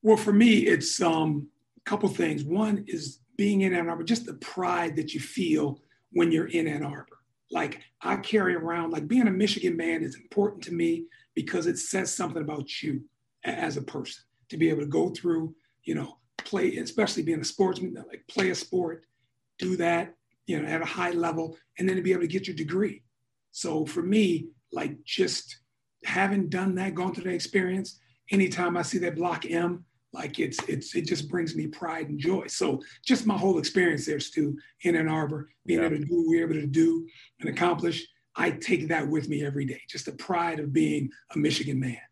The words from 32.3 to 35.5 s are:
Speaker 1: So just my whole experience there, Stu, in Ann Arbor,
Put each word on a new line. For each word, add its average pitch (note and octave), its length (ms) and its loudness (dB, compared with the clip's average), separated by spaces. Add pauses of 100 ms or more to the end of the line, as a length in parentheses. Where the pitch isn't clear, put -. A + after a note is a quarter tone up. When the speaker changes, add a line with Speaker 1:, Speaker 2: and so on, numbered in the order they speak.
Speaker 1:
So C#3 320 -2 (260)
just B3+ 200 4
my G#3 100 2
whole F#3+ 220 4
experience D#3 480 2
there, D3+ 120 -2
Stu, C#3+ 380 -2 (260)
in E3+ 140 4
Ann D#3+ 120 2
Arbor, D3+ 420 -2 (160)